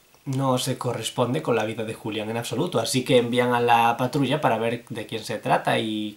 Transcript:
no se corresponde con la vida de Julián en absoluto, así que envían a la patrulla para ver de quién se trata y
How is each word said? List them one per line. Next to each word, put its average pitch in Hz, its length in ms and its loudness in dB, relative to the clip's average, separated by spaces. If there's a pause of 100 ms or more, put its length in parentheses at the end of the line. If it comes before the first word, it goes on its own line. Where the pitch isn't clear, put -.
(260)
no 135 340 0
se 127 180 -2
corresponde 123 640 -2
con 123 140 0
la 110 100 0
vida 110 180 -6
de 110 100 -8
Julián 107 360 -6
en 113 80 -4
absoluto, 123 420 -2
así 127 240 0
que 131 140 6
envían 123 360 2
a 120 60 2
la 117 380 4
patrulla 135 420 0
para 120 180 2
ver 117 320 -2
de 110 180 -8
quién 110 160 -8
se 107 160 -6
trata 127 400 0
y 107 380 -4